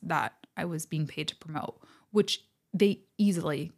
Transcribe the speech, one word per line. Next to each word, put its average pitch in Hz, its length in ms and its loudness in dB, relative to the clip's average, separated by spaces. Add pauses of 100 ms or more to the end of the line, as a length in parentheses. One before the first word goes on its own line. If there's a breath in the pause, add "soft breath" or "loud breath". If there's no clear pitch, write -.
that 160 300 -2 (240)
I 170 80 -4
was 165 200 -4
being 151 220 -2
paid 151 220 -8
to - 60 -10
promote, - 460 -10 (300 soft breath)
which 202 320 2 (300)
they 202 280 4 (160)
easily 165 600 0